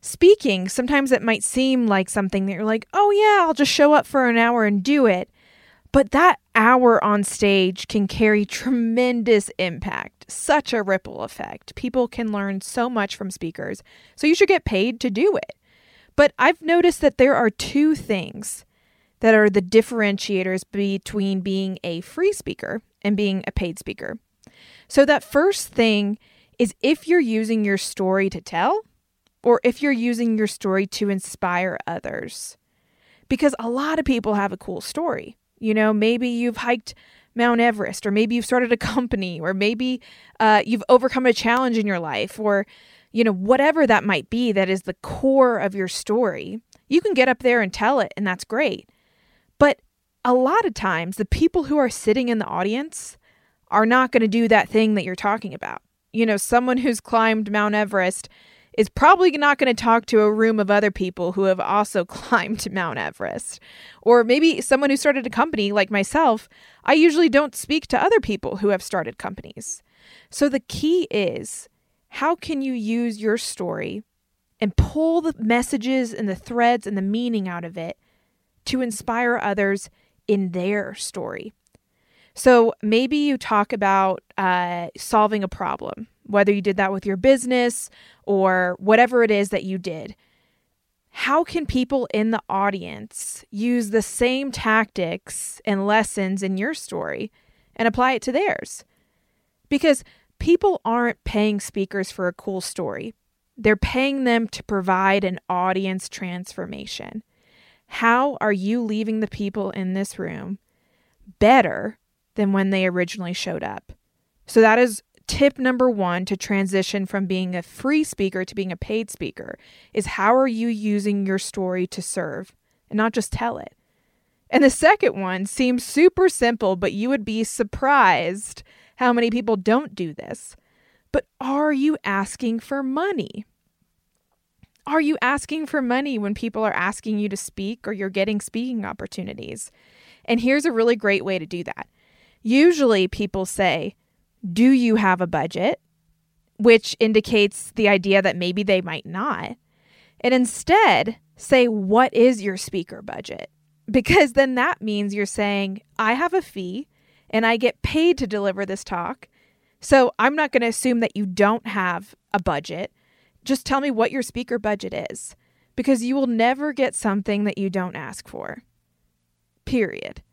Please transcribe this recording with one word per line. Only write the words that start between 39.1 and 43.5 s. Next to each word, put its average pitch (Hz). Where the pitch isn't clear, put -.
or 165
maybe, 233
uh, 214
you've 220
overcome 254
a 247
challenge 240
in 208
your 190
life, 151
or, 202
you 226
know, 220
whatever 262